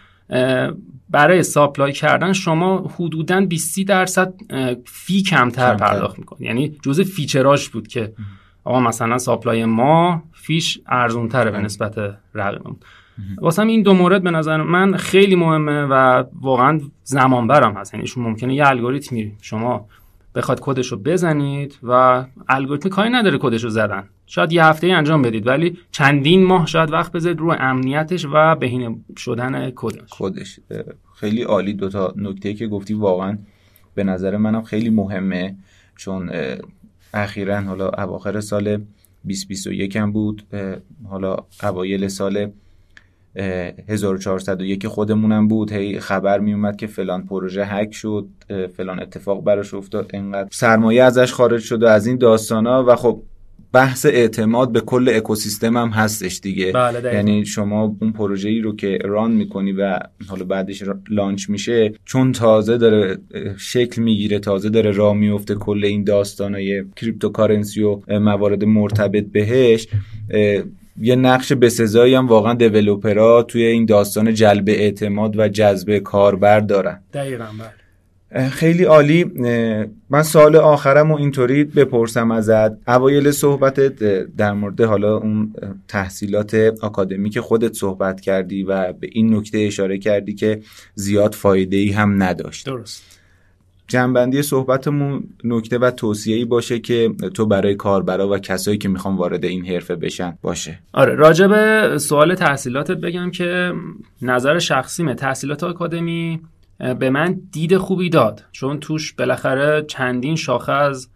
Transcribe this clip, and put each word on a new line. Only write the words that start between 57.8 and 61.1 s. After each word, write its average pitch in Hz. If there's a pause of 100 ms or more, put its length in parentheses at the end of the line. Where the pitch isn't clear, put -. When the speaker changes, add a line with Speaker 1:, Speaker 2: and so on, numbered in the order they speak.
Speaker 2:
اون 110
پروژه‌ای 104
رو 107
که 98
ران 107
می‌کنی 98
و 95 (300)
حالا 92
بعدش 98
را-، 98 (120)